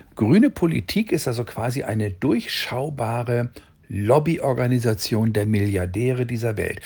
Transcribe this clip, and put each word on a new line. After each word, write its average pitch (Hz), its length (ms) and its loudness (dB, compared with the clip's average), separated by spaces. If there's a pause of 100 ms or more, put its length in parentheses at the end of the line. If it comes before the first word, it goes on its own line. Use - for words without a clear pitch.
(160)
grüne 175 360 6
Politik 170 600 -2
ist 165 160 -2
also 120 160 -2
quasi 123 380 -4
eine 107 300 -2
durchschaubare 123 1400 -2 (380)
Lobbyorganisation 120 1400 2
der 107 140 0
Milliardäre 104 800 0
dieser 113 320 -2
Welt. 87 280 -4